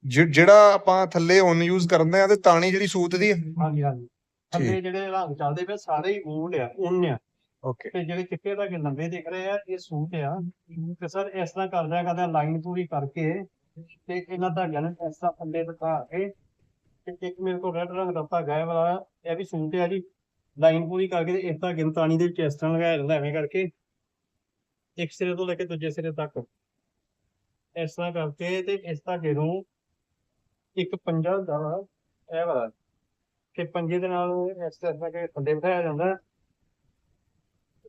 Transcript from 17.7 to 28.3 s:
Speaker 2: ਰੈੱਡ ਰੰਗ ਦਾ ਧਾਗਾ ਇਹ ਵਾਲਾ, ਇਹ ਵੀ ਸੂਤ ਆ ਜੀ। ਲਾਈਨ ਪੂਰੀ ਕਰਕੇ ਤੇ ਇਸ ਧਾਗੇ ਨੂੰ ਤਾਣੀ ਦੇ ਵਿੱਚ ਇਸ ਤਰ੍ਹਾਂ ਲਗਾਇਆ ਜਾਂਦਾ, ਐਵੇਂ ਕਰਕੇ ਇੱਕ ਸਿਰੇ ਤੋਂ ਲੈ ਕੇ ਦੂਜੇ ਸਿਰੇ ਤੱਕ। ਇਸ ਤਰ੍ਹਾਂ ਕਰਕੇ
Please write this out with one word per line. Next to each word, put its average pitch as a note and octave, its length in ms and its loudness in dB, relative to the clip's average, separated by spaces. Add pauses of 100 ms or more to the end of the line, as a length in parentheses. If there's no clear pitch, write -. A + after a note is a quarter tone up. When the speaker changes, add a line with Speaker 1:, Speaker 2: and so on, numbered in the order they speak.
Speaker 2:
ਰੈੱਡ F3+ 160 -6
ਰੰਗ F3+ 240 -4
ਦਾ D#3+ 80 -4
ਧਾਗਾ D3+ 360 -2
ਇਹ E3 80 -2
ਵਾਲਾ, E3+ 380 -2 (200)
ਇਹ E3+ 120 -4
ਵੀ F#3+ 80 -8
ਸੂਤ D#3 300 -6
ਆ F3+ 120 0
ਜੀ। F#3 160 -4 (560)
ਲਾਈਨ D#3+ 300 4
ਪੂਰੀ F#3 200 0
ਕਰਕੇ F3 240 -2
ਤੇ F#3+ 60 0
ਇਸ E3+ 220 -4
ਧਾਗੇ E3 240 -2
ਨੂੰ D#3 80 0
ਤਾਣੀ D#3+ 260 2
ਦੇ F3 80 4
ਵਿੱਚ F3 140 -4
ਇਸ D3 140 0
ਤਰ੍ਹਾਂ D#3+ 220 -2
ਲਗਾਇਆ E3 200 2
ਜਾਂਦਾ, C#3+ 180 0
ਐਵੇਂ D3 200 -2
ਕਰਕੇ D#3+ 340 -2 (1300)
ਇੱਕ E3+ 140 -8
ਸਿਰੇ F3+ 240 -4
ਤੋਂ F#3 100 -4
ਲੈ F3 80 -4
ਕੇ F3+ 120 -6
ਦੂਜੇ D#3+ 240 -6
ਸਿਰੇ D#3+ 220 -6
ਤੱਕ। D3 300 -8 (1300)
ਇਸ D#3+ 180 -6
ਤਰ੍ਹਾਂ F3 180 -6
ਕਰਕੇ E3+ 500 -4